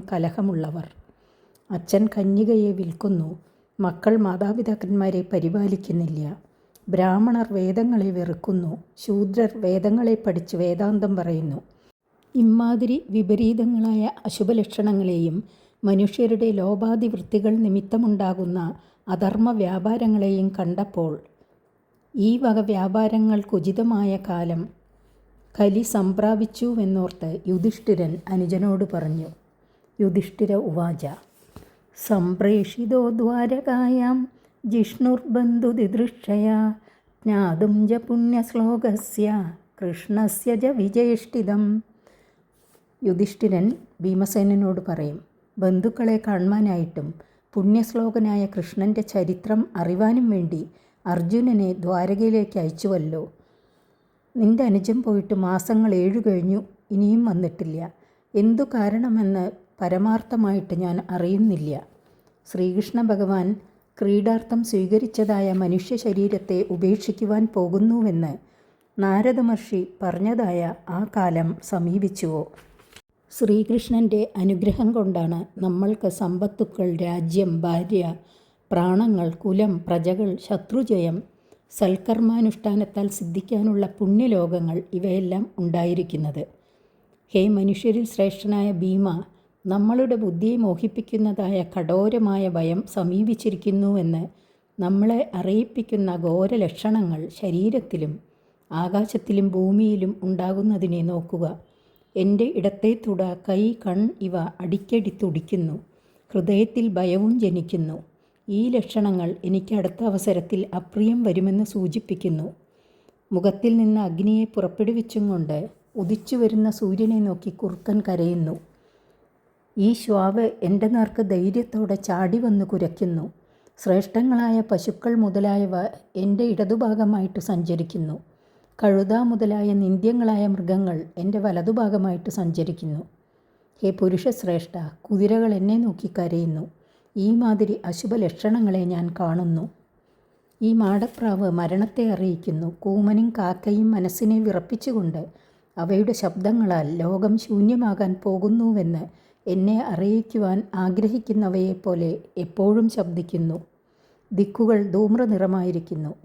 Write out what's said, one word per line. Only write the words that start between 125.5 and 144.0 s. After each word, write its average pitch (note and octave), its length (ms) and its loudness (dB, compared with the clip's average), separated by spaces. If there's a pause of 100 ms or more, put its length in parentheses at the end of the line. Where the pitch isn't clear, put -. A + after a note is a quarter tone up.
എൻ്റെ G3 280 2
ഇടതുഭാഗമായിട്ട് G#3 960 0
സഞ്ചരിക്കുന്നു. E3 760 -4 (640)
കഴുത G3 440 2
മുതലായ G#3 520 0
നിന്ദ്യങ്ങളായ G#3 720 2
മൃഗങ്ങൾ F#3+ 500 0 (220)
എൻ്റെ G3 200 -2
വലതുഭാഗമായിട്ട് G3 920 0
സഞ്ചരിക്കുന്നു. E3 720 -4 (800)
ഹേ G3 80 0
പുരുഷശ്രേഷ്ഠ, F#3 840 -2 (280)
കുതിരകൾ G#3+ 520 2
എന്നെ G3 240 2
നോക്കി G#3 320 -2
കരയുന്നു. E3+ 540 -2 (520)
ഈ G3 180 0
മാതിരി G#3+ 500 2
അശുഭ F3 320 -6
ലക്ഷണങ്ങളെ G3+ 680 0
ഞാൻ F3 260 -2
കാണുന്നു. E3+ 540 -2 (960)
ഈ A3 140 2
മാടപ്രാവ് G3+ 760 0
മരണത്തെ F#3 600 0
അറിയിക്കുന്നു. E3+ 680 -2
കൂമനും G#3 520 2
കാക്കയും G#3+ 600 0
മനസ്സിനെ G#3 500 0